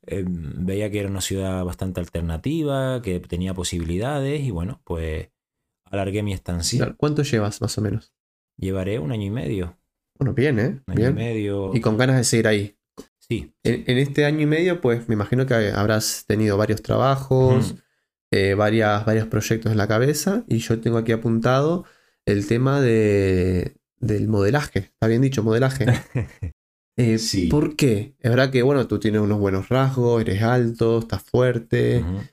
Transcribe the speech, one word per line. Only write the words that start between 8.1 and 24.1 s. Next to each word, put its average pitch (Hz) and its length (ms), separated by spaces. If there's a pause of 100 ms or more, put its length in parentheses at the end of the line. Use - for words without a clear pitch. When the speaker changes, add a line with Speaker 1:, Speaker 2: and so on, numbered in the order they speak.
Speaker 1:
Llevaré 95 420
un 147 120
año 107 140
y 98 60
medio. 110 460 (420)
Speaker 2:
Bueno, 123 140
bien, 127 260
¿eh? 147 280
Speaker 1:
Un 92 60
año - 20
Speaker 2:
Bien. 107 160
Speaker 1:
y - 40
medio. 101 580
Speaker 2:
Y 113 80
con 110 160
ganas 131 200
de 123 60
seguir 113 240
ahí. 104 280 (420)
Speaker 1:
Sí. - 340 (120)
Speaker 2:
En, 117 240
en 123 100
este 143 280
año 151 160
y 151 40
medio, 165 340
pues, 117 300
me 110 60
imagino 123 320
que 127 60 (180)
habrás 107 560
tenido 107 300
varios 107 260
trabajos, 131 880
Speaker 1:
Ujú. - 80 (520)
Speaker 2:
eh, 98 220
varias, 107 520
varios 110 220
proyectos 113 440
en 110 80
la 101 80
cabeza, 147 600
y 113 120
yo 113 200
tengo 117 180
aquí 113 160
apuntado 123 720 (400)
el 101 220
tema 135 320
de, 98 960 (240)
del 107 300